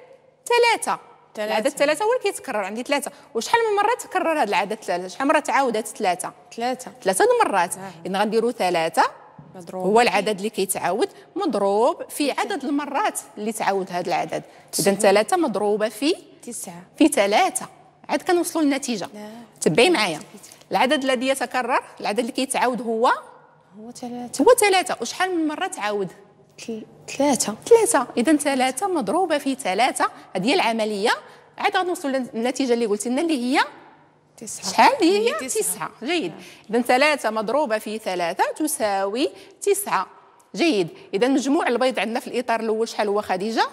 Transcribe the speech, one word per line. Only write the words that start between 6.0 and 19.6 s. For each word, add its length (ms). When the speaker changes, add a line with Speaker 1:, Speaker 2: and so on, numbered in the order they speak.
Speaker 2:
ثلاثة. 360
Speaker 1:
ثلاثة 220
المرات. 520
Speaker 2:
آه. 140
Speaker 1:
إذا 140
غنديروا 320
ثلاثة 520
Speaker 2:
مضروب 300
Speaker 1:
هو 120
Speaker 2:
في 40
Speaker 1:
العدد 360
اللي 120
كيتعاود 600
مضروب 760
في 220
عدد 340
المرات 540
اللي 140
تعاود 400
هذا 160
العدد. 260
إذا 100
Speaker 2:
تسعة. 240
Speaker 1:
ثلاثة 420
مضروبة 520
في؟ 260
Speaker 2:
تسعة. 380
Speaker 1:
في 100
ثلاثة. 580
عاد 120
كنوصلوا 420
للنتيجة. 500
Speaker 2:
لا. 160